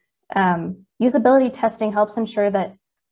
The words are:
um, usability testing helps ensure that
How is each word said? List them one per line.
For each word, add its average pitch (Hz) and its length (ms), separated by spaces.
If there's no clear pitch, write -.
um, 180 500
usability 254 500
testing 220 400
helps 208 240
ensure 214 320
that 190 280